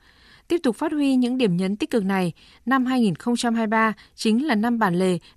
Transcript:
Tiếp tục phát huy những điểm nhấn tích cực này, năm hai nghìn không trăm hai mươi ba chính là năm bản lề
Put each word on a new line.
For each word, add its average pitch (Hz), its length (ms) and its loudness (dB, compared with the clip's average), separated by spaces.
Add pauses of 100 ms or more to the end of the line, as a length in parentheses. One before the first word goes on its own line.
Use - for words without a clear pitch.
(480)
Tiếp 339 140 0
tục 240 140 0
phát 311 160 -4
huy 277 240 2
những 254 220 0
điểm 202 180 2
nhấn 190 200 -2
tích 311 140 -6
cực 226 140 0
này, 185 280 0 (340)
năm 254 200 0
hai 262 140 0
nghìn 208 140 2
không 240 220 -4
trăm 240 180 -2
hai 226 120 -2
mươi 208 40 -2
ba 220 220 2 (220)
chính 233 320 0
là 277 80 0
năm 233 240 0
bản 185 200 0
lề 185 200 2 (180)